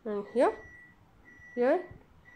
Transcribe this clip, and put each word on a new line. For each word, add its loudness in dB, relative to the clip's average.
And -6
here. 4
Here. 2